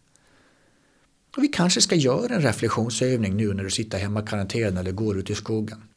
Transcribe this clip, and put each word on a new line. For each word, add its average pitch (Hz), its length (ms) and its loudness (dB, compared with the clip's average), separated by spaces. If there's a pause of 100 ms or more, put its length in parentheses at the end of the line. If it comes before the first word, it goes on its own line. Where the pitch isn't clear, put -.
(1400)
Och 262 40 4
vi 294 40 4
kanske 180 340 2
ska 190 140 2
göra 170 400 2
en 170 60 2
reflektionsövning 117 960 0
nu 104 160 0
när 98 100 -4
du 95 60 -4
sitter 104 280 -4
hemma 104 260 -2
i - 20 -10
karantän 101 520 0
eller 92 140 -2
går 101 260 0
ut 95 120 -4
i 101 60 -2
skogen. 110 480 -4 (140)